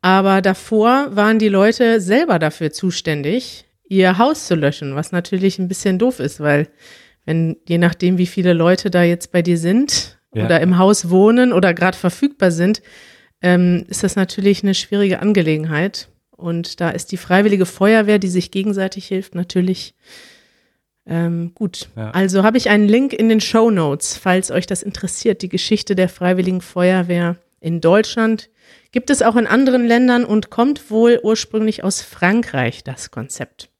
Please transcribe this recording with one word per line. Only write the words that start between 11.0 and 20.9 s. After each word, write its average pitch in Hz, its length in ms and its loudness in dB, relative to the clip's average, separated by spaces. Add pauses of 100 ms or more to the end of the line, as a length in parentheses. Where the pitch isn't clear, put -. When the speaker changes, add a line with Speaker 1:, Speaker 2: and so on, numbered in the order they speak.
Speaker 1:
wohnen 226 420 4
oder 180 220 2
grad 180 220 0
verfügbar 190 560 -2
sind, 180 320 -2 (580)
ähm, 180 460 2
ist - 160 -6
das 190 120 -2
natürlich 196 460 0
eine 196 140 0
schwierige 202 440 -2
Angelegenheit. 160 880 -2 (200)
Und 170 500 -10
da 170 120 -4
ist - 200 -10
die 190 60 -8
Freiwillige 196 480 0
Feuerwehr, 208 540 2
die 190 80 -4
sich 180 240 -4
gegenseitig 196 560 -6
hilft, 190 260 -8
natürlich, 180 640 -4 (1080)